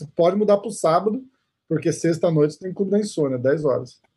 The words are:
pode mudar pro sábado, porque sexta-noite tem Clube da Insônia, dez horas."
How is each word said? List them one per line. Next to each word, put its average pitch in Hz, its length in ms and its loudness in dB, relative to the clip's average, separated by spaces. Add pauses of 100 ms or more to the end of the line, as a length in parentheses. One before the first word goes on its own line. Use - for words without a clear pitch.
(160)
pode 175 180 4
mudar 202 220 2
pro 208 160 -4
sábado, 196 500 0 (460)
porque 160 240 -2
sexta-noite 160 680 0
tem 185 160 -10
Clube 196 160 -2
da 202 80 2
Insônia, 147 400 -2
dez 147 260 0
horas." 123 360 -2 (160)